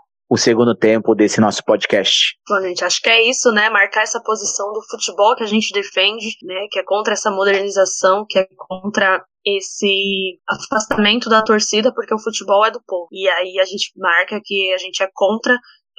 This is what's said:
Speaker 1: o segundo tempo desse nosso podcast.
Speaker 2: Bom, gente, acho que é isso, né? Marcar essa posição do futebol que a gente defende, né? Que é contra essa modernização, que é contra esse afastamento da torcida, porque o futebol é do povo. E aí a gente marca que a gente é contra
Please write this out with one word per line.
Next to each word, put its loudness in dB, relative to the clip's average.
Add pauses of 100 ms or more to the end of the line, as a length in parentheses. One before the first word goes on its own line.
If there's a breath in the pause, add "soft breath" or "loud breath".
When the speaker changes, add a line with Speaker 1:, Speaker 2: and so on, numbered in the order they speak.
(280)
Speaker 1:
o 2
segundo 4
tempo 2
desse 2
nosso 2
podcast. 0 (140)
Speaker 2:
Bom, 0
gente, -4
acho -2
que 0
é 4
isso, 2
né? 2
Marcar 0
essa -4
posição -4
do -6
futebol 2
que -6
a -4
gente 0
defende, -2
né? -8
Que -4
é -4
contra -2
essa -2
modernização, 0
que -14
é -12 (100)
contra -2 (220)
esse -2 (100)
afastamento -2
da 4
torcida, 0
porque -4
o -6
futebol 0
é 0
do -14
povo. -6
E -2
aí -2
a 2
gente -8
marca 0
que -2
a -2
gente -6
é -2
contra 0 (440 soft breath)